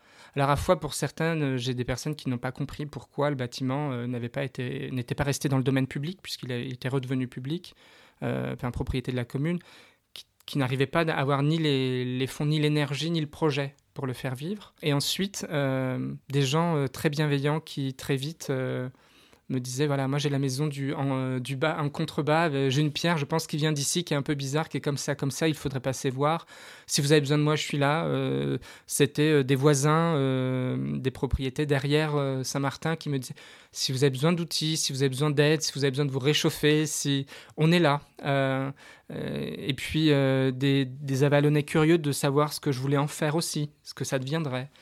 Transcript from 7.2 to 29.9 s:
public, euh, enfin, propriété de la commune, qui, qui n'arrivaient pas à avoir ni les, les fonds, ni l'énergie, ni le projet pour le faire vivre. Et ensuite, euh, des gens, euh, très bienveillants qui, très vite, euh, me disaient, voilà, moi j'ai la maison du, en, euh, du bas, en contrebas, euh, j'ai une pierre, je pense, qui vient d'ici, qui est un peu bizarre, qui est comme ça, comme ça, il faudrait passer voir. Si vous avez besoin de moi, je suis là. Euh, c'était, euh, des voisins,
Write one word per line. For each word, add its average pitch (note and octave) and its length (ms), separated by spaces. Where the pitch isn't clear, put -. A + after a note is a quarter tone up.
public, C#3+ 480
euh, B2+ 300
enfin, B2 180
propriété C3 400
de B2+ 60
la A#2+ 80
commune, D#3+ 340
qui, - 120
qui - 120
n'arrivaient C3+ 280
pas E3 160
à D#3+ 120
avoir C#3 300
ni D#3 140
les, C3 480
les B2+ 220
fonds, - 180
ni D3+ 140
l'énergie, D3 500
ni E3+ 100
le D3 80
projet C#3+ 480
pour C#3 140
le B2 60
faire B2+ 220
vivre. F3 380
Et D3+ 100
ensuite, F#3+ 560
euh, C3 640
des C#3 140
gens, D#3+ 340
euh, C#3 100
très - 220
bienveillants D3 500
qui, C3+ 340
très - 220
vite, C#3+ 340
euh, B2+ 380
me C3 100
disaient, B2+ 260
voilà, C#3 220
moi C#3 100
j'ai C#3+ 120
la C#3 100
maison C#3 260
du, C#3 280
en, C#3+ 180
euh, C3 280
du C3 180
bas, D#3+ 200
en D3 120
contrebas, D#3 640
euh, C3+ 180
j'ai C3 100
une D3+ 140
pierre, E3+ 240
je C#3 80
pense, D#3+ 220
qui D#3+ 100
vient D#3 160
d'ici, D3+ 320
qui - 80
est - 20
un C#3+ 60
peu D3+ 120
bizarre, C#3 360
qui D3+ 80
est C#3 40
comme D3 140
ça, C#3+ 180
comme C#3 160
ça, D#3+ 200
il D3 60
faudrait C3 260
passer C3+ 280
voir. C#3+ 360
Si - 140
vous C#3+ 100
avez D3 80
besoin D3 180
de D3+ 60
moi, D3+ 140
je D3 60
suis - 140
là. D3 280
Euh, C3+ 540
c'était, D3 360
euh, D3+ 200
des C3+ 120
voisins, D3+ 600